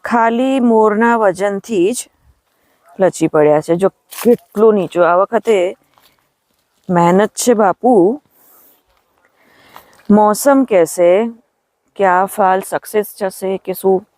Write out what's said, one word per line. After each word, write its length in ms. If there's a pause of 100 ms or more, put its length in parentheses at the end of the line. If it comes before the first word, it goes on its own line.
ખાલી 560
મોરના 560
વજનથી 760
જ 160 (920)
લચી 280
પડ્યા 320
છે. 140
જો 140
કેટલું 840
નીચું. 380
આ 40
વખતે 600 (1120)
મહેનત 400
છે 240
બાપુ. 680 (1900)
મોસમ 540
કહેશે 680 (680)
કે 80
આ 200
ફાલ 360
સક્સેસ 460 (140)
જશે 360
કે 160
શું. 460